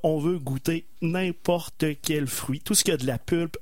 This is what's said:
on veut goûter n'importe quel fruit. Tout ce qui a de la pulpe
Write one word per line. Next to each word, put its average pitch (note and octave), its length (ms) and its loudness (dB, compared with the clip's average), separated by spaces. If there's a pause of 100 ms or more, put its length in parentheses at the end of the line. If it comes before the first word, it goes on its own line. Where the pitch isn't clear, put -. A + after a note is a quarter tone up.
on D#3 160 2
veut E3 220 0
goûter C3+ 460 -2 (140)
n'importe F3 840 0 (180)
quel D3 240 0
fruit. - 340 -4
Tout - 140 0
ce - 80 6
qui - 80 4
a E3 60 4
de B2+ 100 -2
la B2+ 100 2
pulpe E3+ 460 0